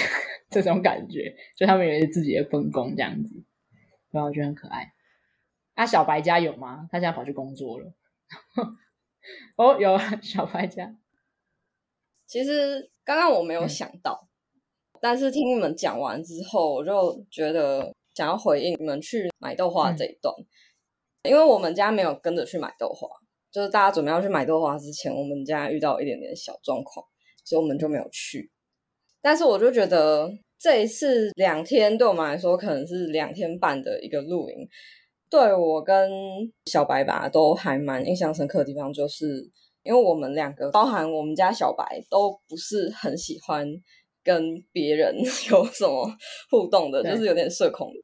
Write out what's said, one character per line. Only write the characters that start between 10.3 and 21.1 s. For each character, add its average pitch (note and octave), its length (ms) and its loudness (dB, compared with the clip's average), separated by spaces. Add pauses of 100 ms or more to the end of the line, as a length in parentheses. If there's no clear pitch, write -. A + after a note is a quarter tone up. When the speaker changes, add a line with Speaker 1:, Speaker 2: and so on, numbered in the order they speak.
Speaker 1:
白 F3+ 220 -6
家。 F#3+ 280 -12 (1300)
Speaker 2:
其 B3+ 180 -4
实 C#4 460 -2 (140)
刚 C#4+ 120 -2
刚 E4 160 4
我 F#3 100 2
没 E3 120 -4
有 E3+ 120 -2
想 - 240 -8 (120)
到， - 260 -6 (260)
Speaker 1:
嗯。 - 460 -20
Speaker 2:
但 A#3+ 160 2
是 C4+ 140 0
听 C4 180 0
你 B3+ 60 2
们 E3+ 200 0
讲 C3+ 240 -4
完 C3+ 240 -4
之 E3 220 -12
后， E3 300 0
我 C#3 100 -4
就 F#3 460 0
觉 D#3 220 -4
得 C#3 380 0 (240)
想 D#3 140 -4
要 F3 80 0
回 D#3+ 240 2
应 E3 180 -2
你 D#3 60 -10
们 D3 160 -4
去 F#3+ 380 -6
买 - 160 -10
豆 F3+ 160 -2
花 E3+ 220 0
这 D3+ 120 -4
一 - 160 -8
段。 - 180 -4
Speaker 1:
嗯。 - 920 -10